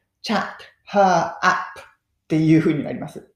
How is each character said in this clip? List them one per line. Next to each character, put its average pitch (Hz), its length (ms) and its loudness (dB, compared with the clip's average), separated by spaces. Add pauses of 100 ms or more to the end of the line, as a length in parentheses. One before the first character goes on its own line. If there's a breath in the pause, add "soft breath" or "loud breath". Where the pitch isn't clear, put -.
(220)
チ - 100 -6
ャ 208 60 0
ッ 175 40 -2
ト、 - 560 -10
her 180 440 2
up - 400 -2
っ - 480 -20
て 160 80 0
い 160 180 4
う 156 60 4
風 160 120 2
に 147 120 -4
な 139 80 -8
り - 60 -10
ま - 100 -12
す。 - 260 -18